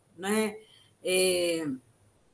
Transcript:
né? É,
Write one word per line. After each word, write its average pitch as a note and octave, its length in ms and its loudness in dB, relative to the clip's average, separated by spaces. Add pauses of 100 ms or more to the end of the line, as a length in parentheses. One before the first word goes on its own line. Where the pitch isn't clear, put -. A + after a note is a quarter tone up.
(160)
né? G#3 400 -2 (460)
É, F3+ 640 2 (680)